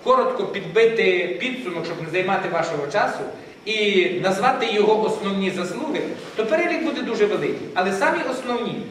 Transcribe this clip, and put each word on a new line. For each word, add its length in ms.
коротко 420
підбити 920
підсумок, 460
щоб 180
не 60
займати 400
вашого 380
часу, 320
і 440
назвати 640
його 320
основні 480
заслуги, 480
то 100
перелік 380
буде 180
дуже 240
великий. 480
Але 200
самі 260
основні 600